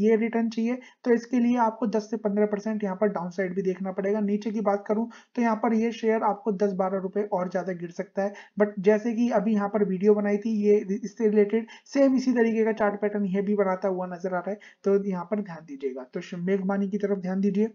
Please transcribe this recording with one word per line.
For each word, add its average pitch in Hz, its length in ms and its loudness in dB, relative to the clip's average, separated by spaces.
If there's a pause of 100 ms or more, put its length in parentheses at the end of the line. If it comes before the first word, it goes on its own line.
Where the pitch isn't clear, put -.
ये 226 60 6
रिटर्न 226 340 0
चाहिए, 233 300 -2 (240)
तो 247 100 4
इसके 240 260 0
लिए 240 200 2
आपको 226 280 0
दस 208 240 -2
से 226 60 -4
पन्द्रह 208 280 0
परसेंट 208 380 -4
यहाँ 190 120 -4
पर 208 140 0
डाउनसाइड 180 460 -4
भी 196 60 -2
देखना 190 300 -4
पड़ेगा। 196 300 -2
नीचे 208 300 -2
की 214 100 -2
बात 202 260 0
करूँ 220 220 -2 (260)
तो 247 60 0
यहाँ 233 140 2
पर 220 180 0
ये 226 180 2
शेयर 220 320 0
आपको 202 400 0
दस 202 100 2
बारह 190 260 -2
रुपए 190 220 -4 (120)
और 180 160 -2
ज्यादा 180 240 -4
गिर 170 180 -10
सकता 196 320 -6
है, 208 100 -2 (260)
but 208 100 4 (100)
जैसे 214 340 2
कि 233 160 2
अभी 220 240 2
यहाँ 202 160 2
पर 208 140 0
वीडियो 185 300 4
बनाई 208 240 2
थी 226 140 -4 (100)
ये 208 160 6 (160)
इससे 214 360 -2
रिलेटेड, 214 380 4 (180)
सेम 277 300 4
इसी 254 160 2
तरीके 226 340 4
का 226 60 2
चार्ट 208 300 0
पैटर्न 208 240 0
ये 196 160 0
भी 202 140 0
बनाता 190 320 0
हुआ 185 200 -2
नजर 180 260 -6
आ 180 60 0
रहा 180 120 -6
है, 208 80 -8 (240)
तो 196 200 2
यहाँ 185 220 -4
पर 208 160 -4
ध्यान 165 240 -12
दीजिएगा। 135 380 -8
तो 180 180 -10
श-, 180 180 -12
मेघमानी 196 500 -2
की 202 80 -2
तरफ 202 200 -2
ध्यान 185 240 -4
दीजिए। 208 340 0